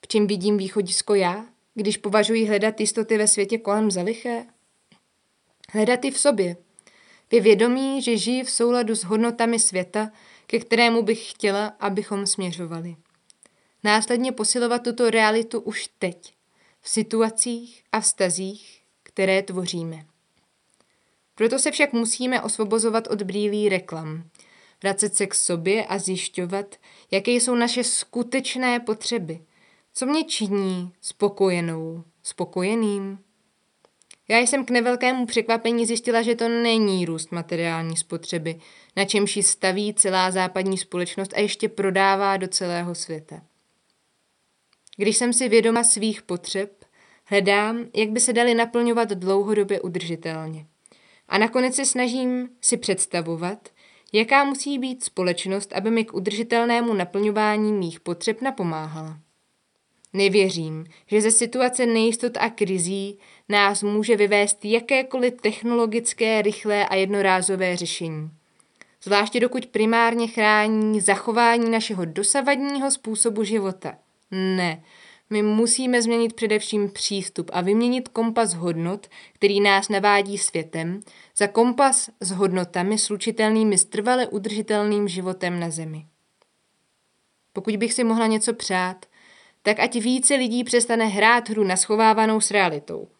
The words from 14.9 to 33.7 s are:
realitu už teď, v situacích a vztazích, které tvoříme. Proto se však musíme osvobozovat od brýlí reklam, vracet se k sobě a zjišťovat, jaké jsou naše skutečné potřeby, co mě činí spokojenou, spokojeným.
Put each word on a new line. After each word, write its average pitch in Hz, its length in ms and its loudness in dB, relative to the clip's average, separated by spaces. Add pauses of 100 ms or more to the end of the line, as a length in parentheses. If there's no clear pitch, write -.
realitu 220 500 2
už - 280 -8 (100)
teď, - 360 -8 (460)
v - 80 -16
situacích 226 1040 -2
a 220 80 0
vztazích, 190 800 -4 (220)
které 190 400 0
tvoříme. 175 640 -8 (1300)
Proto 226 240 2
se 302 120 0
však 285 220 0
musíme 240 500 -2
osvobozovat 220 640 -2
od 208 160 -4
brýlí 208 460 -2
reklam, 165 560 -6 (580)
vracet 196 340 -2
se 196 100 0
k 196 80 -10
sobě 185 520 -2
a 196 120 -6
zjišťovat, 185 760 -6 (340)
jaké 196 200 0
jsou 240 240 2
naše 240 300 0
skutečné 247 960 -2
potřeby, 214 600 -6 (540)
co 254 120 -4
mě 302 180 0
činí 190 760 -2
spokojenou, 170 1040 -2 (180)
spokojeným. 196 960 -4 (1120)